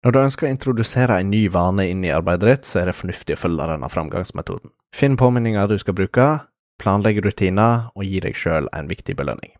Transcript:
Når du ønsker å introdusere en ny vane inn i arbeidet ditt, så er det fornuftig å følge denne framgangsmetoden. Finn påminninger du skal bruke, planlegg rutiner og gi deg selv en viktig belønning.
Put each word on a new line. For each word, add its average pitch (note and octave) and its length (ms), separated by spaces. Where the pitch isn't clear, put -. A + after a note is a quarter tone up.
Når B2 140
du C3 60
ønsker C3+ 260
å C3+ 80
introdusere B2 640
en F#2+ 80
ny G#2+ 140
vane F#2 380
inn F#2 160
i D#2+ 80
arbeidet E2+ 340
ditt, C3+ 200
så - 120
er F2+ 80
det F2+ 80
fornuftig E2+ 400
å - 60
følge D#2+ 260
denne D2+ 240
framgangsmetoden. - 800
Finn C#3 240
påminninger A#2 480
du G#2+ 140
skal F#2 160
bruke, B2 300
planlegg G#2 400
rutiner G#2 720
og G2 160
gi F#2+ 160
deg - 140
selv D#2 340
en D2+ 160
viktig - 300
belønning. C#2 420